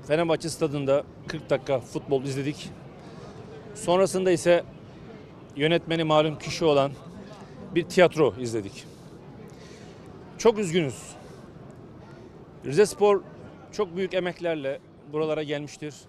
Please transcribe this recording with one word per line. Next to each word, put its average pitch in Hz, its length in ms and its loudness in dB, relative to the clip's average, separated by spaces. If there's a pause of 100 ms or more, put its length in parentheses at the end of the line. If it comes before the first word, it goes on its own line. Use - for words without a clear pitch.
Fenerbahçe 160 420 2
stadında 143 560 0 (220)
kırk - 240 -8
dakika 135 300 0
futbol 139 420 -2
izledik. 139 480 -6 (1040)
Sonrasında 185 560 2
ise 175 340 4 (920)
yönetmeni 165 480 2
malum 151 340 4
kişi - 260 -6
olan 139 280 6 (840)
bir 170 140 0
tiyatro 156 520 6
izledik. 113 440 -6 (1500)
Çok 220 200 6
üzgünüz. 165 360 0 (1700)
Rizespor 196 580 4 (500)
çok 175 240 -4
büyük 185 180 -2
emeklerle 165 680 -2 (320)
buralara 156 300 0
gelmiştir. 147 520 -8 (140)